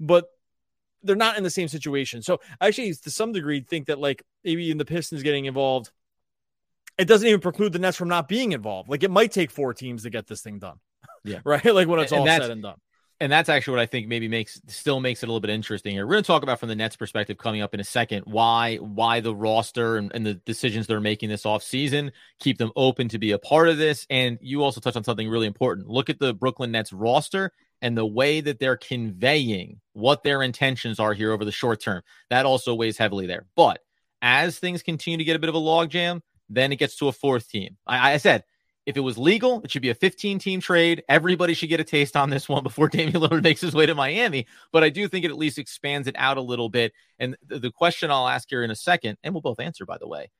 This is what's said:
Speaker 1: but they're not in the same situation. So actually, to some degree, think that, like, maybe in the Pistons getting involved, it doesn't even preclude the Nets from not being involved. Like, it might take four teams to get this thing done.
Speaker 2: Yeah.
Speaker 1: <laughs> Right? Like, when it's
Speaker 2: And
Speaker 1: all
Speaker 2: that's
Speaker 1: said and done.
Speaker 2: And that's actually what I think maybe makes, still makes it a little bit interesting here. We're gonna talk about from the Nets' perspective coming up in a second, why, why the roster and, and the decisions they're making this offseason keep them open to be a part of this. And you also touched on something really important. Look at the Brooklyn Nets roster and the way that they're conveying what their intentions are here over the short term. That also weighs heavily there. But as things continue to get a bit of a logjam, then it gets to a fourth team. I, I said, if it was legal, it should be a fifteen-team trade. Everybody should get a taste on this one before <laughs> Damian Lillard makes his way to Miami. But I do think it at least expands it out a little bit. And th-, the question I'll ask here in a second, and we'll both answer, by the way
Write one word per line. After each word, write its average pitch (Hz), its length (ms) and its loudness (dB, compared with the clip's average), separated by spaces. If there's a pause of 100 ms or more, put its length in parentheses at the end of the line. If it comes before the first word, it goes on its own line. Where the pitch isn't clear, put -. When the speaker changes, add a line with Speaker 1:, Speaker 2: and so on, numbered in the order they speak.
Speaker 1:
but 170 300 4 (760)
they're 196 100 4
not 220 200 2
in 202 80 -2
the 175 60 -2
same 170 180 -4
situation. 139 540 -6
So 175 180 0 (180)
actually, 208 360 0
to - 160 -12
some 226 220 -4
degree, 147 280 -2
think 143 280 -6
that, 147 100 -2
like, 139 240 -2 (200)
maybe 170 280 -2
in 156 80 -2
the 147 80 -4
Pistons 156 360 -6
getting 143 220 0
involved, 131 460 -2 (1040)
it 190 80 0
doesn't 214 240 6
even 202 120 6
preclude 180 340 -2
the 175 40 -4
Nets 185 200 0
from 175 100 -4
not 175 180 0
being 220 260 -2
involved. 104 360 -8
Like, 139 140 -4
it 196 80 2
might 208 200 4
take 175 200 -2
four 131 240 -2
teams 120 300 -12
to 117 60 -10
get 110 160 -8
this 107 140 -12
thing 104 180 -14
done. 92 200 -16 (440)
Speaker 2:
Yeah. 104 180 -10
Speaker 1:
<laughs> - 40 -18
Right? 143 180 0
Like, 190 260 6
when 165 120 2
it's 143 100 0
Speaker 2:
And 147 100 2
Speaker 1:
all 139 40 2
Speaker 2:
that's 156 200 4
Speaker 1:
said 117 80 -4
and 110 100 -12
done. 101 140 -12 (440)
Speaker 2:
And 139 100 -2
that's 160 200 4
actually 139 220 0
what 120 100 2
I 117 40 2
think 113 220 -6
maybe 117 200 -4
makes, 110 300 -6 (100)
still 135 300 -2
makes 127 240 -4
it 123 40 -6
a - 20 -4
little 113 120 -2
bit 104 100 -4
interesting 107 420 -6
here. 98 140 -4
We're 156 80 2
gonna 208 80 4
talk 160 200 4
about 131 160 -2
from 113 120 -8
the 110 40 -6
Nets' 110 220 -4
perspective 104 400 -6
coming 107 240 -4
up 104 140 -6
in 101 60 -6
a 98 40 -8
second, 110 400 -4
why, 117 520 2
why 113 440 0
the 110 140 -2
roster 110 640 0
and, 101 160 -6
and 113 100 -4
the 104 100 -2
decisions 110 520 -4
they're 107 140 -2
making 107 280 -2
this 107 140 -6
offseason 135 680 -2 (280)
keep 131 160 0
them 113 200 -2
open 131 340 2
to 117 80 -6
be 104 140 0
a 101 60 2
part 160 300 4
of 160 80 4
this. 151 320 -2
And 127 320 -2
you 139 220 -4
also 139 180 -2
touched 120 160 -2
on 110 80 -6
something 110 240 -4
really 113 180 0
important. 101 400 -4
Look 123 220 0
at 156 100 -4
the 131 140 0
Brooklyn 123 400 -4
Nets 110 220 -4
roster 143 580 -2 (280)
and 117 180 -2
the 110 80 0
way 135 340 0
that 143 180 -4
they're 131 200 0
conveying 113 1000 -2 (140)
what 127 300 2
their 139 200 0
intentions 123 560 -2
are 107 140 2
here 107 200 0
over 107 120 -2
the 104 80 -4
short 117 280 -2
term. 92 220 -4 (280)
That 131 160 4
also 127 280 2
weighs 113 220 0
heavily 98 300 0
there. 87 200 -8 (100)
But 135 240 6 (420)
as 139 360 4
things 180 240 -6
continue 165 360 -6
to 160 60 -4
get 160 120 2
a - 20 -4
bit 160 120 -2
of 151 40 -2
a 165 60 0
logjam, 165 600 0 (280)
then 131 240 2
it 135 40 -2
gets 139 200 -2
to 143 120 0
a 131 40 2
fourth 131 360 0
team. - 280 -10 (100)
I, 127 280 4
I - 20 4
said, 151 280 4 (420)
if 143 100 -6
it 143 40 0
was 127 180 -2
legal, 220 460 4
it - 60 -12
should 135 120 -4
be 123 80 2
a 113 40 -2
fifteen-team 190 680 -2
trade. 170 480 4
Everybody 170 460 4
should 160 160 -4
get 160 100 2
a 160 40 -4
taste 143 320 0
on 143 140 2
this 135 180 -4
one 139 140 0
before 143 260 2
<laughs> - 20 -8
Damian 160 300 0
Lillard 156 220 2
makes 160 180 4
his 160 140 -4
way 151 120 6
to 165 80 2
Miami. 147 520 0 (260)
But 160 120 6
I 151 60 6
do 185 180 -2
think 180 160 -2
it 170 60 -2
at 135 80 -8
least 151 200 -2
expands 143 480 -6
it 131 120 -4
out 135 180 2
a 135 60 -2
little 120 260 -2
bit. 113 240 0 (260)
And 127 180 -6 (120)
th-, 143 120 -8
the 117 100 -6
question 170 400 0
I'll 127 180 2
ask 127 200 -2
here 123 140 -2
in 117 80 -2
a 107 60 -6
second, 165 460 -2
and 180 120 -6
we'll 165 60 -6
both 127 200 -4
answer, 151 240 -10
by - 140 -10
the 76 100 -14
way 76 320 -12